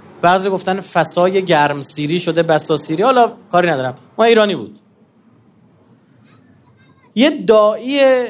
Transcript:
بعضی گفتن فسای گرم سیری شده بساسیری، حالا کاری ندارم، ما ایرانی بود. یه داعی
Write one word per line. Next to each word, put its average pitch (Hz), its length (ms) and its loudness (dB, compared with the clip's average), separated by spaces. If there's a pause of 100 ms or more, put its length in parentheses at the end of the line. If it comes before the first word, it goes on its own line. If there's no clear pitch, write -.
(220)
بعضی 190 280 2
گفتن 190 320 -4
فسای 185 640 -2
گرم 147 360 0
سیری 147 380 -6
شده 170 240 -2
بساسیری، 156 600 -2
حالا 247 300 2 (180)
کاری 175 180 2
ندارم، 131 260 -4 (220)
ما 220 60 0
ایرانی 214 320 2
بود. 107 240 -14 (2250)
یه 262 140 4
داعی 214 720 0 (300)